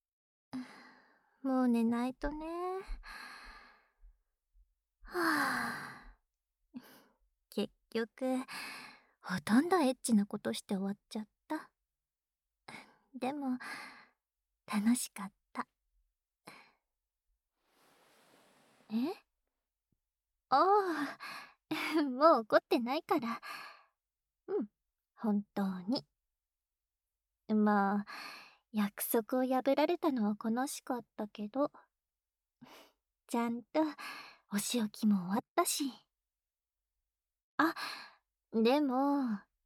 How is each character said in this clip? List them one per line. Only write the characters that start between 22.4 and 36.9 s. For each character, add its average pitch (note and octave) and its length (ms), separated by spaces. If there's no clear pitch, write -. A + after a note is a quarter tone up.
怒 A3+ 180
っ - 20
て - 180
な B3 160
い D#4 80
か - 160
ら。 A#3 220
う F#4 160
ん、 G#3 40
本 G#3 260
当 F#3+ 260
に。 G#3 260
ま G#3 460
あ、 G3+ 60
約 G#3 300
束 A#3+ 360
を B3+ 60
破 C4 300
ら C#4+ 120
れ F4 120
た D#4+ 140
の G#3+ 160
は G#3 140
悲 A#3+ 240
し - 180
か B3 140
っ A3+ 60
た G#3+ 120
け G#3 200
ど、 C#4 240
ち A#3 120
ゃ A#3 100
ん A#3+ 140
と - 200
お G3+ 60
仕 A#3+ 220
置 G#3+ 100
き - 160
も G#3 100
終 F3+ 120
わ G3 100
っ - 60
た F4 100
し。 C#4+ 260